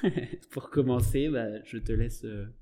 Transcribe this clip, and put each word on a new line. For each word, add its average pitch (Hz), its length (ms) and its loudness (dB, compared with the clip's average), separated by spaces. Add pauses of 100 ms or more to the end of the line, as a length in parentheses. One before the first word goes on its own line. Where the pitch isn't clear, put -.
<laughs> - 480 -2
pour - 180 -8
commencer, 131 640 4
bah, 110 340 -2
je 117 140 -8
te 110 140 -2
laisse, 113 340 2
euh, 104 200 -6 (160)